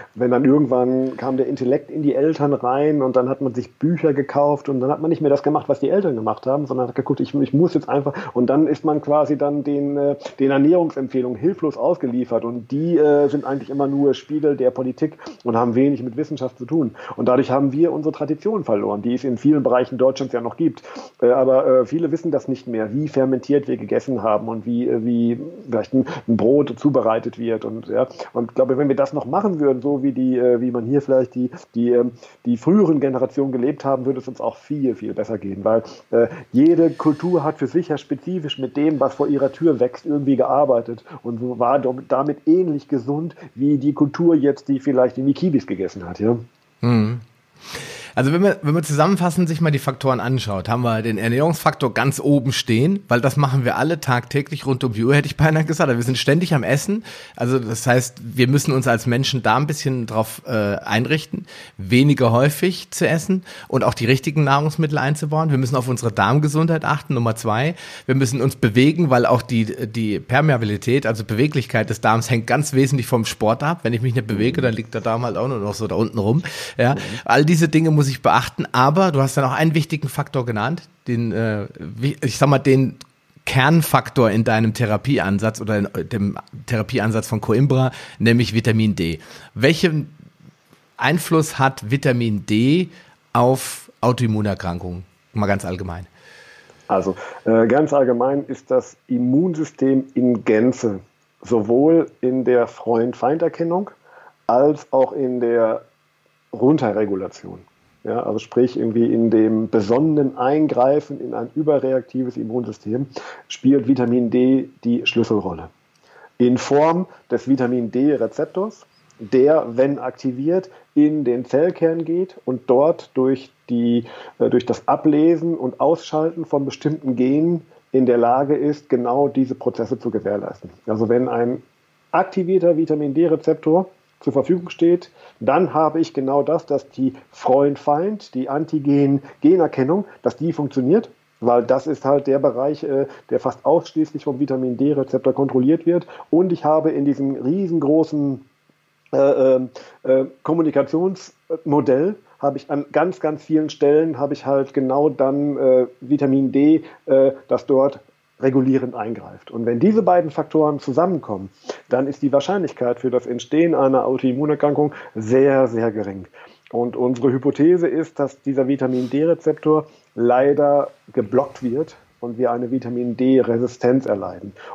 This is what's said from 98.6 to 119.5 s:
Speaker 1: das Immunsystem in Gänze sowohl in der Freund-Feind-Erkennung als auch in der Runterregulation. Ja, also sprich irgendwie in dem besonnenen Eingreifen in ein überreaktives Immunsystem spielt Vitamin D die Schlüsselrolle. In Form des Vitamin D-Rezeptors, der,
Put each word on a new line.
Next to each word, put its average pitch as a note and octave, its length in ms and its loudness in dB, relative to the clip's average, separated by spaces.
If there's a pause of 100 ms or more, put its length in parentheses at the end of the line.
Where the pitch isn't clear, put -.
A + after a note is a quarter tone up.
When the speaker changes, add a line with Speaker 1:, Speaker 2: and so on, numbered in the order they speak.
Speaker 1:
das B2+ 240 -2 (120)
Immunsystem C3+ 1080 0
in B2 320 2
Gänze A2 560 0 (400)
sowohl B2 680 2 (120)
in B2+ 240 -2
der A#2+ 220 2
Freund-Feind-Erkennung D#3 1200 -2 (560)
als D3 460 2
auch C3 180 2
in B2+ 300 -4
der A#2 400 0 (720)
Runterregulation. G#2 1080 0 (440)
Ja, A2 200 -4
also G#2+ 160 -4
sprich B2 400 0
irgendwie A#2 320 0
in A#2 180 2
dem A2 400 2
besonnenen C3+ 680 0
Eingreifen C#3 840 0
in B2 140 -10
ein A#2 220 -8
überreaktives C3 800 -2
Immunsystem A#2 720 -6 (420)
spielt C3 380 2
Vitamin B2 420 2
D B2+ 400 2 (160)
die A#2+ 200 0
Schlüsselrolle. F#2+ 640 -2 (680)
In B2 200 4
Form D#3+ 500 2 (220)
des A#2+ 200 -4
Vitamin B2 420 0
D-Rezeptors, D3 920 -2 (340)
der, C3 520 4